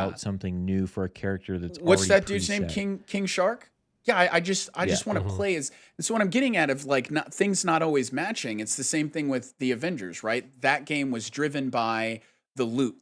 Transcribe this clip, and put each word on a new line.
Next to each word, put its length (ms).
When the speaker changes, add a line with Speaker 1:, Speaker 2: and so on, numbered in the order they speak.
Speaker 1:
out 140
something 440
new 240
for 160
a 60
character 500
that's 200
Speaker 2:
What's 240
Speaker 1:
already 60
Speaker 2:
that 60
dude's 220
name? 140
Speaker 1:
preset? 60
Speaker 2:
King, 380
King 180
Shark? 460
Yeah, 120
I, 180
I 40
just, 360
I 80
Speaker 1:
Yeah. 80
Speaker 2:
just 140
wanna 160
Speaker 3:
Mm-hmm. 140
Speaker 2:
play 200
as, 160
that's 140
what 100
I'm 80
getting 260
at 140
of, 160
like, 260
not, 220
things 320
not 160
always 320
matching. 480
It's 160
the 80
same 240
thing 180
with 300
the 140
Avengers, 520
right? 220
That 240
game 260
was 180
driven 420
by 500
the 80
loot 380